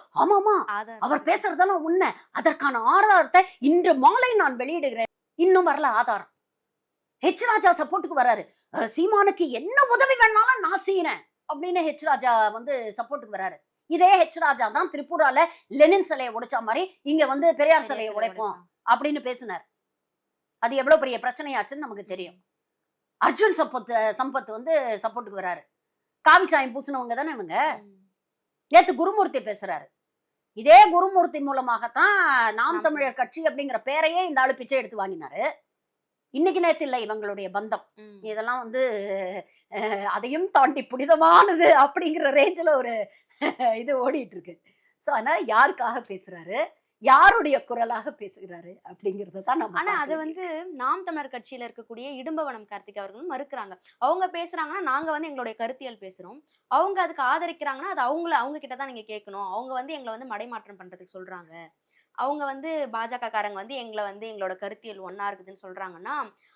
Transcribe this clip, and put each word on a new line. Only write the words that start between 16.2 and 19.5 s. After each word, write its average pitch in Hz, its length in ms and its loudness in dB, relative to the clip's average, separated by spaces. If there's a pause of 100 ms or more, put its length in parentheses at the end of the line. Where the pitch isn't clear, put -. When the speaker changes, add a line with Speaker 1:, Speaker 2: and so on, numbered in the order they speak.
Speaker 1:
உடைச்ச 240 260 -6
மாதிரி 240 420 -4
இங்க 294 240 2
வந்து 285 280 2
பெரியார் - 20 -16
Speaker 2:
பெரியார் 302 260 4
Speaker 1:
சிலையை 226 300 -6
Speaker 2:
சிலையை 208 240 -4
Speaker 1:
உடைப்போம் 208 180 -6
Speaker 2:
உடைப்போம். - 360 -8
Speaker 1:
அப்படின்னு 277 300 0
பேசினார். 240 500 -10 (880)